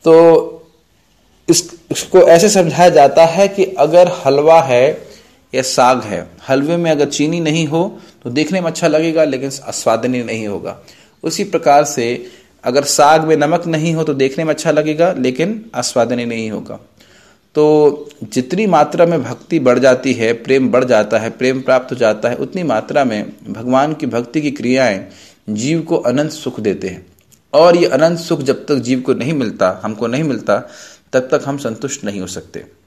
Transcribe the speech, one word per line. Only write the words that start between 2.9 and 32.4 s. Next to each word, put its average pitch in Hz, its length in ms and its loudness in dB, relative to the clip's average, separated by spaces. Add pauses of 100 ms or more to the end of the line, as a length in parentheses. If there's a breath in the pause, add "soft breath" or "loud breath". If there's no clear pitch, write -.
है 185 240 2
कि 196 160 -2
अगर 170 480 4 (120)
हलवा 147 360 6
है 131 460 0 (480 loud breath)
या 131 80 -2
साग 127 400 2
है, 92 280 -8 (180)
हलवे 143 280 0
में 165 140 -2
अगर 143 160 2
चीनी 156 340 -2
नहीं 156 260 0
हो 165 320 -4 (260 loud breath)
तो 120 60 -8
देखने 156 300 -2
में 165 100 -4
अच्छा 165 180 -2
लगेगा 156 360 0
लेकिन 135 260 -4
स्वादनीय 120 760 -4
नहीं 110 240 -6
होगा। 92 300 -10 (440 soft breath)
उसी 160 220 -6
प्रकार 151 400 2
से 120 420 -6 (380 loud breath)
अगर 135 200 0
साग 156 400 2
में 156 120 2
नमक 165 300 0
नहीं 160 280 -2
हो 160 100 -2
तो 151 100 -2
देखने 135 300 -2
में 156 100 -2
अच्छा 156 160 -2
लगेगा 156 420 0
लेकिन 143 600 -4
आस्वादनीय 120 520 -2
नहीं 113 240 -6
होगा। 107 300 -12 (760 soft breath)
तो 151 540 2 (240)
जितनी 180 340 -2
मात्रा 160 400 2
में 160 160 -2
भक्ति 123 360 -6
बढ़ 123 200 2
जाती 127 340 2
है, 113 200 -2
प्रेम 131 360 0
बढ़ 123 160 2
जाता 110 340 2
है, 110 120 -4
प्रेम 131 300 -2
प्राप्त 127 320 0
हो 123 40 -8
जाता 110 320 0
है, 123 80 -2
उतनी 151 260 -8
मात्रा 139 420 -2
में 107 280 -4 (200)
भगवान 131 420 -2
की 151 120 -8
भक्ति 120 340 -4
की 147 100 -4
क्रियाएं 117 560 -2 (440 loud breath)
जीव 139 320 -4
को 165 140 -2
अनंत 143 340 -2
सुख - 300 -12
देते 95 280 -4
हैं। 90 180 -14 (480)
और 170 220 6
ये 170 100 2
अनंत 160 320 0
सुख 156 220 -4
जब 135 260 -4
तक 147 80 -2
जीव 127 260 -2
को 127 140 -2
नहीं 131 180 -4
मिलता, 101 520 -2
हमको 110 220 -6
नहीं 127 160 -4
मिलता, 113 360 -2 (540 loud breath)
तब 131 80 2
तक 131 260 -2
हम 139 120 -6
संतुष्ट 117 460 -8
नहीं 101 160 -8
हो 92 60 -8
सकते। - 380 -14 (220)